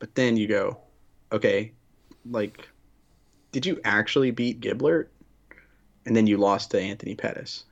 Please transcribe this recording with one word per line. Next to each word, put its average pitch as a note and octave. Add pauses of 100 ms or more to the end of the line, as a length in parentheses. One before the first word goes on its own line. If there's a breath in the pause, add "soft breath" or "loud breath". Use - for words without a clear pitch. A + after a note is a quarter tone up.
But -
then B2
you G#2+
go, G#2 (520)
"Okay, G#2+ (560)
like, A2 (840)
did C3
you F#3
actually G#2+
beat A#2+
Giblert?" C3 (1000 soft breath)
And A2+
then A2
you G#2
lost G2
to G2+
Anthony G2
Pettis. -